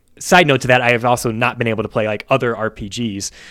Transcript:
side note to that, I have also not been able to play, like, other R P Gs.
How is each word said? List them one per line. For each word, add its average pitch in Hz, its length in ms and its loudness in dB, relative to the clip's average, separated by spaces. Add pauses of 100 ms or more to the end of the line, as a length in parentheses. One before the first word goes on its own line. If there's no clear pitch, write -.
(200)
side 180 280 4
note 135 140 2
to 127 60 -6
that, 127 140 4
I 120 100 2
have 120 140 0
also 123 260 0
not 120 260 -2
been 123 100 -2
able 110 160 -2
to 104 60 -6
play, 107 180 -2
like, 107 220 -6
other 123 260 0
R 107 140 -4
P 107 200 -14
Gs. 101 420 -6 (200)